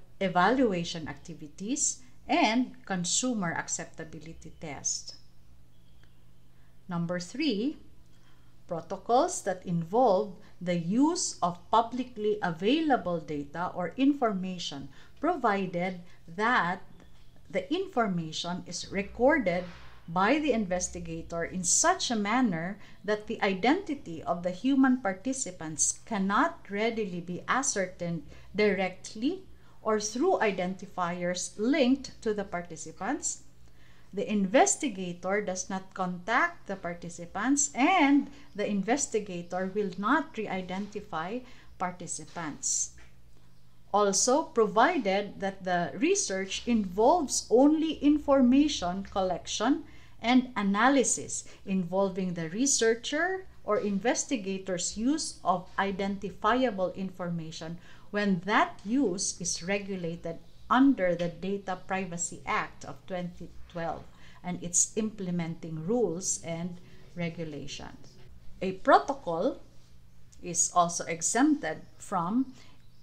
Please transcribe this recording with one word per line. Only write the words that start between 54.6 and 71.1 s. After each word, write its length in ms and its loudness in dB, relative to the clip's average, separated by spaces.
use 460 0
of 340 0
identifiable 1160 0
information 840 -6
when 360 2
that 380 2
use 560 0
is 220 -4
regulated 760 -4
under 440 6
the 140 0
Data 500 -4
Privacy 580 -4
Act 400 -4
of 100 -10
twenty 440 -8
twelve 340 -6
and 200 -6
its 320 0
implementing 920 -4
rules 580 0
and 360 -6
regulations. 1000 -8
A 120 0
protocol 880 2
is 320 -2
also 320 4
exempted 760 2